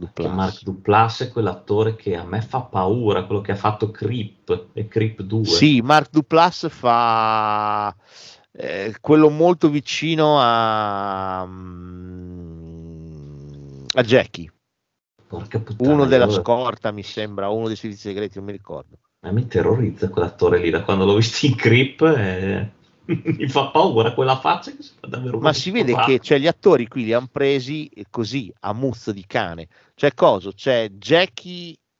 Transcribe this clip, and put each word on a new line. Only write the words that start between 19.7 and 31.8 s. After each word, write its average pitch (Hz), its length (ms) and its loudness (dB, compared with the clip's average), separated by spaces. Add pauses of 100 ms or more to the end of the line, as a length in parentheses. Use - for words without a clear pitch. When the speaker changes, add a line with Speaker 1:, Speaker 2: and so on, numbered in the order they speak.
Speaker 2:
quell'attore 87 500 2
lì, 87 100 0
da 80 140 -2
quando 95 220 2
l'ho 98 100 4
visto 113 300 2
in 131 100 4
Creep, 123 460 2
eh, 98 720 0 (340)
<laughs> - 0 -
mi 160 420 -4
fa 135 220 0
paura 120 440 2
quella 131 240 0
faccia 165 340 -4
che - 120 -20
sembra - 260 -20
davvero 123 300 -6
Speaker 1:
Ma 123 60 -2
Speaker 2:
uno 151 80 4
Speaker 1:
si 180 180 -4
vede 220 140 0
Speaker 2:
psicopata. 127 260 2
Speaker 1:
che, 131 80 4
cioè, 151 180 2
gli 139 100 2
attori 151 400 4
qui 120 180 -6
li 110 80 0
han 127 160 0
presi, 139 580 -2
eh, - 240 -18
così, 117 480 -6
a 101 140 -6
muzzo 117 380 -4
di 98 140 -8
cane. 85 420 -6 (280)
Cioè, 143 180 2
coso? 101 380 2
C'è 113 380 -2
Jackie, 170 840 -2 (240)